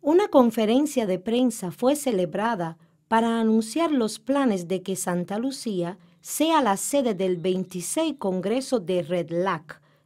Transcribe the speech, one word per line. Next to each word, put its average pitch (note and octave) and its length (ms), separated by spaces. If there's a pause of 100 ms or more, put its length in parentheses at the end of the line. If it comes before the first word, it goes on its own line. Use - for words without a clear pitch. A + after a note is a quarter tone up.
Una G4+ 220
conferencia A#3+ 760
de F#3 140
prensa A3+ 540
fue C4 240
celebrada F#3+ 800 (300)
para A3+ 320
anunciar A3+ 500
los A3+ 300
planes A#3 480
de F#3 120
que F#3 140
Santa F3 420
Lucía G#3+ 640 (220)
sea D#4 420
la G3 140
sede B3 380
del F#3 240
veintiséis F#3 800
Congreso G3+ 600
de F3+ 240
redlac, E3+ 800 (220)